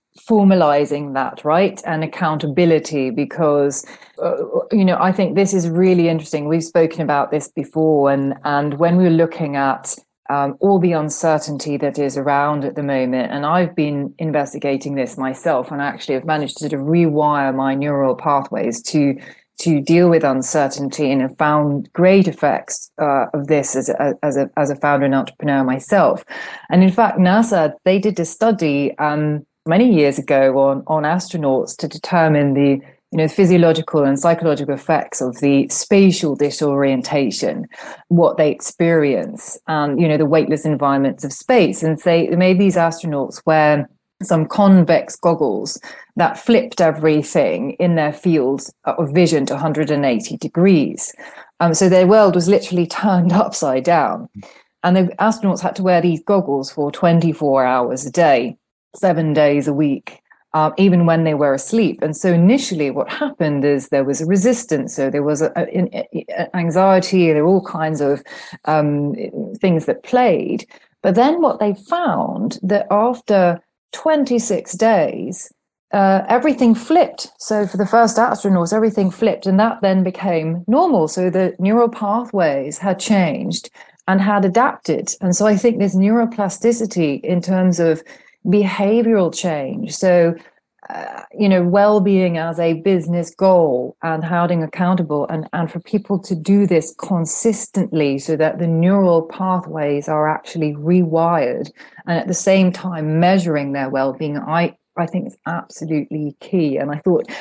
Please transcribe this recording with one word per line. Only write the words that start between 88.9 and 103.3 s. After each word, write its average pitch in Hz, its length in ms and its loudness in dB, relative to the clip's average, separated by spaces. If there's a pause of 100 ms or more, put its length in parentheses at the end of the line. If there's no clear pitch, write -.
change, 147 640 -6
so, 175 380 4 (560)
uh, - 320 -14 (160)
you 208 100 2
know, 190 140 4
well-being 190 800 2
as 165 200 -4
a 165 140 0
business 170 640 -2
goal 160 640 2
and 160 240 -4
holding 170 380 0
accountable, 170 640 -2
and, 160 260 -6
and 165 180 -4
for 175 100 -10
people 202 360 -4
to 190 160 -8
do 196 320 2
this 170 320 0
consistently 170 1200 -2
so 156 180 -4
that 156 220 0
the 165 80 -4
neural 170 560 2
pathways 160 880 -4
are 151 180 0
actually 151 460 -4
rewired, 160 960 0 (380)
and 170 100 -2
at - 100 -6
the 185 60 -2
same 190 380 2
time 160 480 -4
measuring 170 540 0